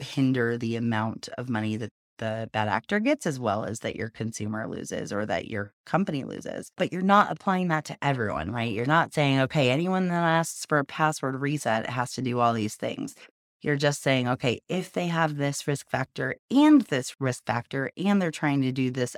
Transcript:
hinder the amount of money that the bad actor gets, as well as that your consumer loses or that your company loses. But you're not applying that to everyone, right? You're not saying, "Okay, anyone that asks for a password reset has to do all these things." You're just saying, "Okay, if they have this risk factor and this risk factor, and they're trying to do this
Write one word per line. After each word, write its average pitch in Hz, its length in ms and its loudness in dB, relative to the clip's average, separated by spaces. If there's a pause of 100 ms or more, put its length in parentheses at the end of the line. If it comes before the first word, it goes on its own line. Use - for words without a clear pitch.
hinder 127 560 2
the 113 200 -2
amount 113 600 -2
of 123 140 -8
money 107 260 -2
that 110 140 -8 (280)
the 113 340 -6
bad 107 160 0
actor 202 320 0
gets, 285 260 0
as 135 140 -2
well 110 240 0
as 110 160 -8
that - 160 -6
your 110 120 -6
consumer 110 600 -6
loses 90 440 -8
or 104 140 -4
that 90 220 -4
your 104 240 -6 (140)
company 165 360 -2
loses. - 540 -10
But 175 160 -2
you're 180 100 -4
not 196 300 6
applying 185 360 -2
that 156 180 0
to 160 140 -10
everyone, 104 520 -2
right? 117 180 -2
You're 113 160 -2
not 151 260 2
saying, 139 280 4
"Okay, 131 300 4
anyone 180 360 2
that 175 160 0
asks 165 440 0
for 151 120 2
a 135 60 2
password 143 560 -2
reset 135 500 0
has 123 220 -4
to 127 100 -6
do 123 160 0
all 120 140 4
these 107 240 -2
things." - 400 -6 (440)
You're 147 160 0
just 143 260 0
saying, 131 260 2
"Okay, 123 400 0
if 180 240 -4
they 175 160 -2
have 165 280 0
this 143 300 -2
risk 143 240 -4
factor 131 460 -4 (120)
and 294 340 8
this - 360 -2
risk 131 260 -2
factor, 123 520 -2
and 196 260 2
they're 170 80 0
trying 143 320 0
to 131 80 2
do 127 220 0
this 120 260 -2